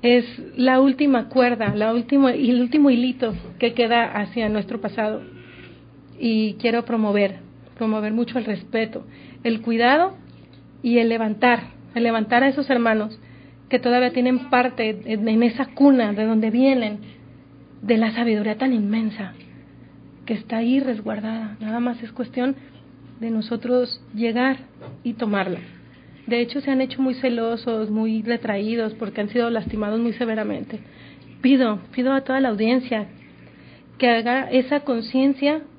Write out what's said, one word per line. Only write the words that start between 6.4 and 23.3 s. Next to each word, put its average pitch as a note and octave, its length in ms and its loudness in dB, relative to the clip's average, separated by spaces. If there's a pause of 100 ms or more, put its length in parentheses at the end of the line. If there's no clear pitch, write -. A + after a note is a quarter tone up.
quiero A#3 320 0
promover, G#3 540 0 (380)
promover G#3+ 360 -2
mucho A#3 260 -2
el G#3+ 60 -6
respeto, A3 600 -6 (380)
el A3+ 180 -2
cuidado B3+ 540 2 (680)
y A#3+ 180 4
el A#3 100 4
levantar, A3+ 540 2 (320)
el A#3 80 0
levantar A3+ 400 2
a C#4 40 4
esos C#4 220 -2
hermanos A3 500 0 (500)
que B3 100 2
todavía B3 340 2
tienen B3+ 360 0
parte B3 560 0
en, A3 220 -2
en A3 160 4
esa A#3+ 220 0
cuna B3+ 480 4
de G#3 100 -2
donde A3 280 0
vienen, A#3+ 480 2 (840)
de A3 160 2
la A3 160 2
sabiduría A3 440 -2
tan C4 140 0
inmensa G#3+ 640 -2 (920)
que A3+ 100 -4
está A3 220 -6
ahí A#3+ 220 2
resguardada. A3 800 -6
Nada A3 220 -4
más A#3+ 200 -4
es A3+ 120 -14
cuestión C4 420 -4 (640)
de A3+ 100 -6
nosotros A#3 720 -2 (140)